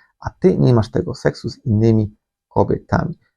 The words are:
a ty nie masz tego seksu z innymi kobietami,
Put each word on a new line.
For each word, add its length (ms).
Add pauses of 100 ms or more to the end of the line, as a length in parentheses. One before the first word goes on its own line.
(200)
a 100
ty 280
nie 160
masz 180
tego 240
seksu 340
z 160
innymi 520 (300)
kobietami, 720 (180)